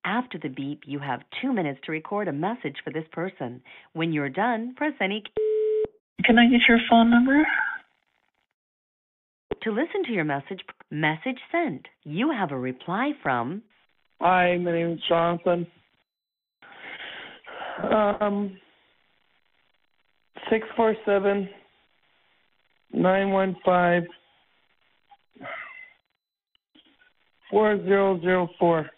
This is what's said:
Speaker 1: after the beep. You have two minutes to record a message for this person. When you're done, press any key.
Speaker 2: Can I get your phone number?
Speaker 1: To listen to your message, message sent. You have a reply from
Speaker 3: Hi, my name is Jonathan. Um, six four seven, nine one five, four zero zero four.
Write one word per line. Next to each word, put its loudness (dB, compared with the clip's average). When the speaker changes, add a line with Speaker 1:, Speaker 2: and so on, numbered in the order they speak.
Speaker 1:
after -4
the -8
beep. -8
You -10
have -6
two -2
minutes -4
to -8
record -6
a -4
message -6
for -10
this -8
person. -8
When -2
you're -2
done, -4
press -4
any -2
key. -2
Speaker 2:
Can 6
I 8
get 6
your 6
phone 8
number? 6
Speaker 1:
To 0
listen -2
to -6
your 0
message, -4
message -2
sent. -2
You -2
have -4
a -4
reply -4
from -2
Speaker 3:
Hi, 4
my -2
name 0
is -8
Jonathan. 2
Um, -2
six 0
four 2
seven, 0
nine 2
one 0
five, 4
four 4
zero 4
zero 2
four. 2